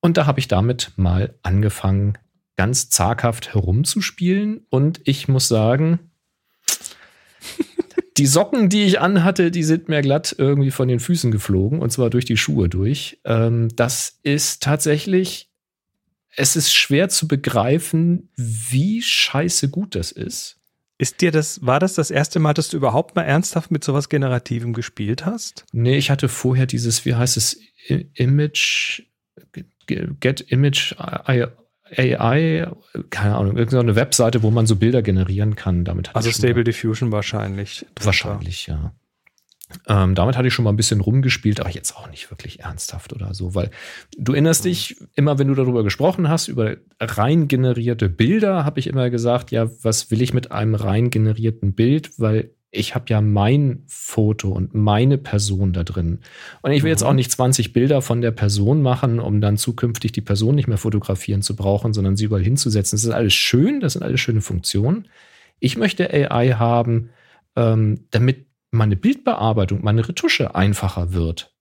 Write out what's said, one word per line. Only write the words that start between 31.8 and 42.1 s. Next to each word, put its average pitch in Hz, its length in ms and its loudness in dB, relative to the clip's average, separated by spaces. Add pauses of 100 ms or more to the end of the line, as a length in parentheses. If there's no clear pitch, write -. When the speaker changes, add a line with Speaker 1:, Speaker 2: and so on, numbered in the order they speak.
Speaker 1:
A 117 180 2
I, 160 300 0 (420)
keine 104 280 0
Ahnung, 101 200 0
irgendeine 117 400 2
Webseite, 117 480 2
wo 107 80 4
man 113 140 4
so 110 100 4
Bilder 117 260 2
generieren 98 540 0
kann. 87 280 -2
Damit 90 260 -6
hatte - 60 -6
Speaker 2:
Also 113 120 0
Speaker 1:
ich 110 80 -2
schon 113 80 -2
Speaker 2:
Stable 120 160 2
Speaker 1:
mal 117 40 2
Speaker 2:
Diffusion 113 460 -2
wahrscheinlich 101 720 -6 (160)
drunter. 104 80 -12
Speaker 1:
Wahrscheinlich, 95 640 -4
ja. 76 260 -6 (920)
Ähm, 95 280 2
damit 110 200 2
hatte 127 120 0
ich 123 60 0
schon 120 100 -2
mal 107 80 2
ein 104 40 2
bisschen 110 240 2
rumgespielt, 110 600 0
aber 95 100 -4
jetzt - 260 -10
auch - 140 -20